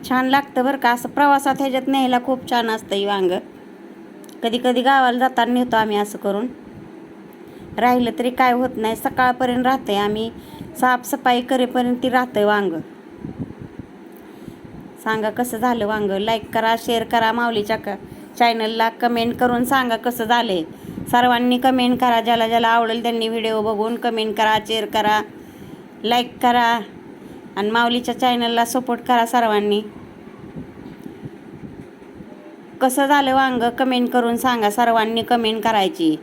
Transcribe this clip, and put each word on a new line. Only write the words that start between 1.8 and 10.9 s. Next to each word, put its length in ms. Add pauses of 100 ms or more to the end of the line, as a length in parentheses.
न्यायला 360
खूप 260
छान 200
असतं 240
हे 120
वांग. 240 (1120)
कधी 220
कधी 180
गावाला 360
जाताना 340
नेतो 240
आम्ही 200
असं 220
करून, 280 (1300)
राहिलं 420
तरी 120
काय 220
होत 240
नाही, 200
सकाळपर्यंत 680
राहतंय, 320
आम्ही 340 (500)
साफसफाई 600